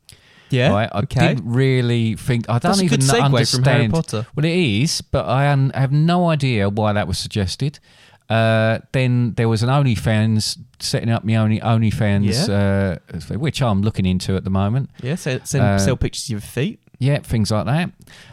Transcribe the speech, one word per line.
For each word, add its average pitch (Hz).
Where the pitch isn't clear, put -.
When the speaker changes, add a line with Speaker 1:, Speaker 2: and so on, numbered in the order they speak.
Speaker 1:
Yeah, 127
Speaker 2:
Right? 104
I -
Speaker 1:
okay. -
Speaker 2:
didn't 113
really 120
think, 120
I 110
don't -
Speaker 1:
That's 196
a -
Speaker 2:
even 143
Speaker 1:
good 135
segue 139
from 143
Speaker 2:
understand. 127
Speaker 1:
Harry 120
Potter. 117
Speaker 2:
Well, 147
it 165
is, 147
but -
I 135
un-, 135
have 135
no 170
idea 131
why 104
that 101
was 92
suggested. -
Uh, 110
then 123
there 117
was 113
an 120
OnlyFans, 110
setting 113
up 117
my 110
only, 107
OnlyFans, 107
Speaker 1:
Yeah. 98
Speaker 2:
uh, 98
which 135
I'm 104
looking 107
into 92
at 90
the 92
moment. 101
Speaker 1:
Yeah, 135
so 131
send, 139
Speaker 2:
Uh, 101
Speaker 1:
sell 110
pictures -
of -
your 104
feet. -
Speaker 2:
Yeah, 135
things 110
like 104
that. 170